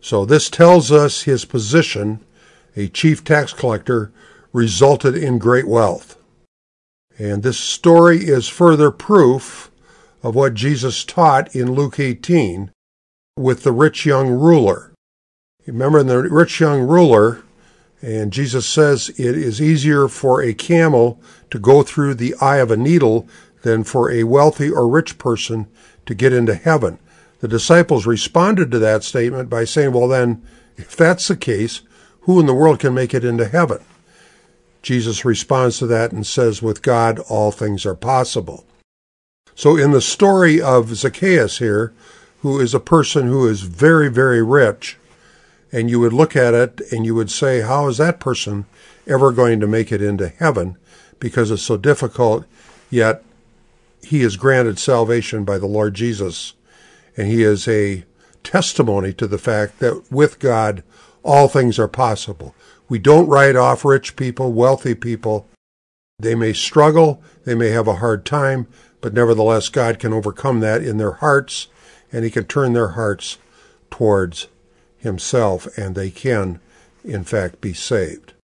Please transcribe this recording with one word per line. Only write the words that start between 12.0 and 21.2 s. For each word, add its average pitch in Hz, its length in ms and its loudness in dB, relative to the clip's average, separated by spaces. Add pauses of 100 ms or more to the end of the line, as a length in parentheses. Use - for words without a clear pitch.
with 127 240 -2
the 135 100 0
rich 147 320 0
young 135 240 2
ruler. 127 640 2 (720)
Remember, 135 340 2
in 131 80 0
the 123 100 2
rich 160 420 2
young 147 220 2
ruler, 123 600 4 (600)
and 110 280 -6
Jesus 127 360 -4
says 147 440 0
it - 80 -18
is 127 440 -4
easier 147 460 2
for 135 340 0
a 117 100 -4
camel 139 680 2 (320)